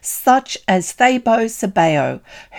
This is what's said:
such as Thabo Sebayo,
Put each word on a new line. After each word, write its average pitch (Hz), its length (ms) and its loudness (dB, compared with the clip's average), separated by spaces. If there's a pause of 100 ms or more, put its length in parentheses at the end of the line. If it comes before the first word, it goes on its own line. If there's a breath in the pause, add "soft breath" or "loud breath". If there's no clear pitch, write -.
such - 560 0 (100)
as 185 240 0
Thabo 240 540 0
Sebayo, 160 760 0 (400 loud breath)